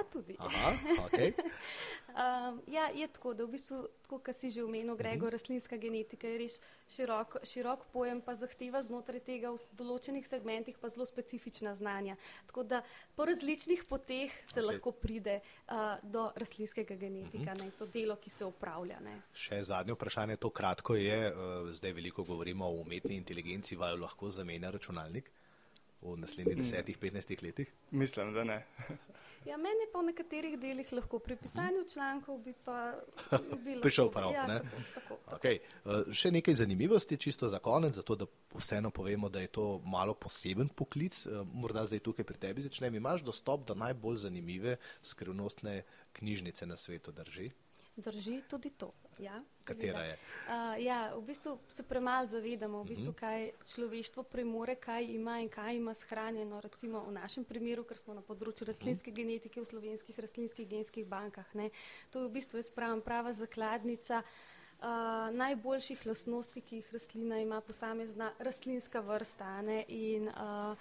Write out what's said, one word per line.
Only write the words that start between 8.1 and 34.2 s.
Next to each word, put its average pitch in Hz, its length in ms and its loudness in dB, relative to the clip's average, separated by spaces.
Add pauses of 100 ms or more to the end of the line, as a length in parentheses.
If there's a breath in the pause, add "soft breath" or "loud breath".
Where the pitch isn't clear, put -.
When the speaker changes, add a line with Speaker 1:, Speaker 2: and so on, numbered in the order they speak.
Speaker 1:
pa 247 120 -4
zahteva 247 480 -2
znotraj 240 400 -4
tega 247 280 -2
v 240 60 -2
s-, 233 160 -10
določenih 247 520 -2
segmentih 226 540 -4
pa 233 120 -6
zelo 240 160 -2
specifična 233 680 -6
znanja. 196 420 -2 (280 loud breath)
Tako - 200 -4
da 233 200 2 (280 loud breath)
po 302 140 2
različnih 330 580 4
poteh 269 480 -2 (120)
se - 100 -10
Speaker 2:
Okej. 226 120 4
Speaker 1:
lahko 208 280 2
pride, 208 420 0 (280 loud breath)
eh, - 100 -6 (260)
do 220 340 0
rastlinskega 214 640 -4
genetika, 190 560 -4
Speaker 2:
Mhm. 185 80 -2
Speaker 1:
ne, 190 120 -6
to 214 160 -8
delo, 220 280 0
ki 208 140 -12
se - 160 -6
opravlja, 180 540 -6
ne. 104 300 -10
Speaker 2:
Še - 340 -2
zadnje 92 300 2
vprašanje, 110 440 0
to 113 120 0
kratko 101 460 4
je, 107 320 6
eh, 95 60 2 (380)
zdaj 92 220 -2
veliko 85 300 -4
govorimo 87 420 0
o 85 160 0
umetni 87 340 -2
inteligenci, 90 600 -4
vaju 87 220 2
lahko 87 320 -4
zamenja 90 420 -4
računalnik 87 600 -6 (680 soft breath)
v 87 180 -6
naslednjih 87 400 2
Speaker 3:
Mm. 87 40 2
Speaker 2:
desetih, 98 360 0
petnajstih 95 440 -2
letih? 90 320 -4 (160)
Speaker 3:
Mislim, 131 440 2
da 113 100 4
ne. 110 220 -2 (120)
<laughs> - 460 -12 (180 loud breath)
Speaker 1:
Ja, 294 160 -6
mene 427 320 2
pa 359 100 -2
v 349 60 2
nekaterih 320 500 -2
delih 262 340 -4
lahko, 240 300 -2
pri 233 160 -4
pisanju 359 440 0
Speaker 2:
Mhm. 359 100 -2
Speaker 1:
člankov 277 500 -2
bi 247 160 -8
pa, 240 400 -4 (220)
Speaker 2:
<laughs> - 400 2
Speaker 1:
bi 254 180 -4
Speaker 2:
Prišel 143 300 10
Speaker 1:
lahko, 107 80 6
Speaker 2:
prav, 95 180 2